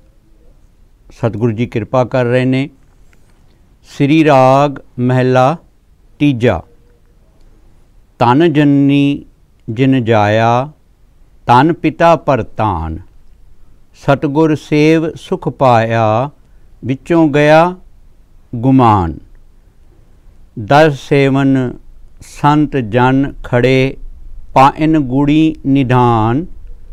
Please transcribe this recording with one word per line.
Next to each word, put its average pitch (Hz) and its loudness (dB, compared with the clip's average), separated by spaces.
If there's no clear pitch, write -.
ਸਤਿਗੁਰੂ 110 -4
ਜੀ 113 -4
ਕਿਰਪਾ 123 -4
ਕਰ 123 -4
ਰਹੇ 127 0
ਨੇ। 131 -2
ਸ੍ਰੀ 147 0
ਰਾਗ 135 4
ਮਹਿਲਾ 127 0
ਤੀਜਾ। 120 0
"ਧਨ 139 2
ਜਨਨੀ 143 0
ਜਿਨ 131 0
ਜਾਇਆ, 113 0
ਧਨ 131 4
ਪਿਤਾ 160 0
ਪਰਤਾਨ, 98 -4
ਸਤਿਗੁਰ 151 -2
ਸੇਵ 156 0
ਸੁਖ - -8
ਪਾਇਆ, 113 0
ਵਿੱਚੋਂ 156 0
ਗਿਆ 151 2
ਗੁਮਾਨ। 113 2
ਦਸ 143 2
ਸੇਵਨ 135 0
ਸੰਤ 147 -2
ਜਨ 127 -2
ਖੜੇ, 131 0
ਪਾਇਨ 151 2
ਗੂੜੀ 147 0
ਨਿਧਾਨ। 123 0